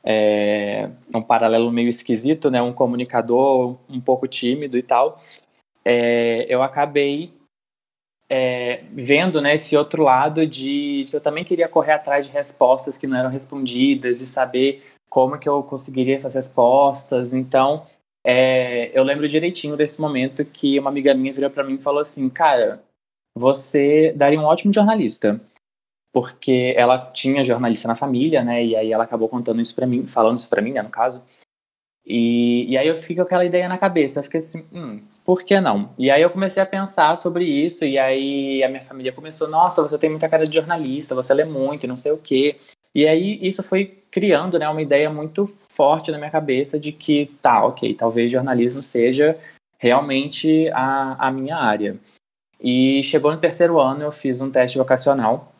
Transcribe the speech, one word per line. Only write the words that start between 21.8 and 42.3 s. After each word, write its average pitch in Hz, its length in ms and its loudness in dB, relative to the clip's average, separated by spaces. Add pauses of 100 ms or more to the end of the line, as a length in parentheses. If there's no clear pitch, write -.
falou 143 200 -2
assim: 139 260 -6
"Cara, 127 560 0 (540)
você 143 760 2
daria 143 260 2
um 151 60 -2
ótimo 156 280 2
jornalista." 202 680 0 (720)
Porque 127 640 0
ela 127 360 2
tinha 135 320 0
jornalista 117 440 -2
na 117 80 0
família, 139 480 0
né, 120 220 -2
e 113 100 0
aí 110 160 0
ela 110 120 0
acabou 113 260 -2
contando 117 320 -4
isso 117 140 -6
pra 127 100 -2
mim, 127 220 -2
falando 117 320 2
isso - 100 -14
pra 107 120 0
mim, 117 100 -4
né, 127 100 -4
no 107 80 -10
caso. 123 320 -4 (840)
E, 120 640 0
e 127 100 0
aí 139 100 2
eu 165 100 0
fiquei 165 200 -8
com 180 40 0
aquela 180 240 2
ideia 180 240 0
na 185 80 -4
cabeça, 165 420 0
eu 139 40 -8
fiquei 160 160 -6
assim, 160 340 -12
"Hum, 123 280 -14 (220)
por 185 200 0
que 196 180 2
não?" 104 360 0
E 131 140 2
aí 147 100 6
eu 175 80 6
comecei 190 320 -2
a 190 40 2
pensar 190 500 0
sobre 175 300 -2
isso, 156 400 -2
e 135 120 0
aí 135 680 0
a 131 60 2
minha 135 120 -8
família 127 320 -10
começou, 156 340 -8
"Nossa, 170 340 2
você 147 160 -2
tem 160 120 0
muita 156 180 -2
cara 160 180 2
de 156 100 -6
jornalista, 151 600 -2
você 127 180 0
lê 151 120 4
muito 139 400 -6
e - 20 -6
não 127 80 -6
sei 147 160 -4
o 156 60 0
quê." 143 400 0 (360)